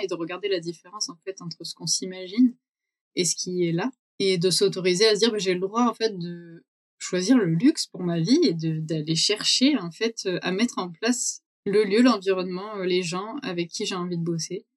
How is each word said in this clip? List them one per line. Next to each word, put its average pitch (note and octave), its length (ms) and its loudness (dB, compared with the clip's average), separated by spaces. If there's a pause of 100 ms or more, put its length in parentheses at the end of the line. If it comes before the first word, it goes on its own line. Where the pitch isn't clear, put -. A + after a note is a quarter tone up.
et G3 40 -2
de F3+ 80 -6
regarder F3+ 340 -6
la F#3+ 120 -2
différence, F3+ 500 -10
en E3+ 140 -16
fait, F#3+ 180 -12
entre E3+ 220 -12
ce - 100 -12
qu'on F3 120 -12
s'imagine F#3 680 0 (640)
et F#3 100 2
ce - 80 0
qui F3+ 320 -2
est E3+ 60 0
là, F#3+ 180 0 (280)
et F#3+ 200 2
de F3+ 100 2
s'autoriser F#3 580 2
à G#3+ 80 4
se F#3+ 60 0
dire, A3+ 120 2
bah, G#3+ 60 -2
j'ai F#3 160 0
le F3+ 60 -2
droit, G#3+ 260 0
en A#3 80 0
fait, A3 240 -2
de E3+ 460 -12 (320)
choisir F#3 400 2
le A3 80 6
luxe F3 420 2
pour - 160 -10
ma E3+ 160 0
vie A3 260 4
et F#3+ 100 4
de, D#3+ 260 -2
d'aller D#3 340 -4
chercher, G#3+ 600 2
en F3+ 140 -6
fait, A3+ 340 -4
euh, F3+ 160 -2
à F3+ 120 -2
mettre A3 260 0
en F3+ 120 -4
place - 520 -4 (240)
le G3+ 180 4
lieu, G3+ 160 4
l'environnement, F#3+ 760 2
euh, F#3 80 -4
les F3+ 160 2
gens F#3 400 -6
avec F3 260 -4
qui - 160 -8
j'ai G3+ 100 -4
envie F3+ 220 -4
de E3+ 80 -4
bosser, E3+ 400 -6 (120)